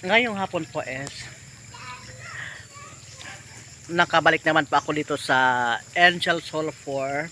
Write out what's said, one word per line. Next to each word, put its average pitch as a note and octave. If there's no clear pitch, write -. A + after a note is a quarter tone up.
Ngayong A3
hapon F#3
po D#3
is C3
nakabalik E3
naman D#3
po C#3+
ako D3+
dito D3+
sa B2
Angel F3
Sulfur C#3+